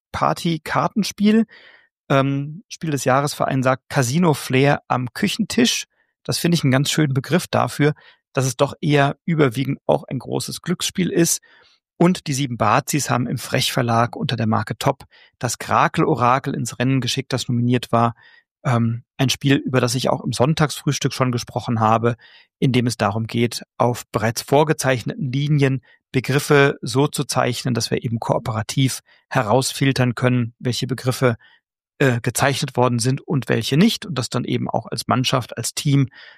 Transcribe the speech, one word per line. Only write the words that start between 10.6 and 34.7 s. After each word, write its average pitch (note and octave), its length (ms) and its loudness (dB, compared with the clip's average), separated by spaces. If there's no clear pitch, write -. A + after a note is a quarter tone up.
Glücksspiel - 500 -4
ist. E3+ 300 0
Und F3 280 2
die D3 80 -2
sieben B2+ 220 -4
Bazis B2 540 0
haben B2 180 0
im B2+ 100 -4
Frech - 340 -2
Verlag A#2 440 0
unter - 180 -4
der A2+ 140 -2
Marke A2 280 -2
Top - 280 -2
das - 200 -4
Krakel D3 460 2
Orakel B2+ 480 2
ins - 280 -6
Rennen C3 200 2
geschickt, A#2+ 320 -4
das B2 140 -4
nominiert A#2+ 460 0
war. A#2 240 2
Ähm, A#2 420 0
ein C3 140 0
Spiel, C#3 260 2
über B2+ 240 0
das A#2 140 0
ich B2+ 160 -2
auch - 120 0
im B2 120 -4
Sonntagsfrühstück C#3+ 800 0
schon B2+ 180 0
gesprochen A#2+ 480 -4
habe, A2+ 360 2
in C#3 140 2
dem A#2+ 140 2
es A#2+ 120 -4
darum A2 280 0
geht, A#2 360 -2
auf A#2+ 340 0
bereits A2 300 -2
vorgezeichneten C#3 920 0
Linien C#3 500 2
Begriffe C#3 720 2
so C3+ 240 2
zu - 180 -4
zeichnen, B2+ 480 -2
dass A2+ 180 -2
wir - 140 -4
eben A#2 160 -4
kooperativ B2 800 -2
herausfiltern B2+ 840 0
können, B2 440 0
welche B2 280 -4
Begriffe, A#2+ 500 -2
äh, B2 220 2
gezeichnet C3+ 560 -2
worden B2 220 2
sind C3 240 -2
und C#3 260 -4
welche B2 300 0
nicht. G#3+ 260 2
Und D3 120 -6
das B2+ 120 -4
dann B2 160 -4
eben B2 240 -2
auch - 180 -4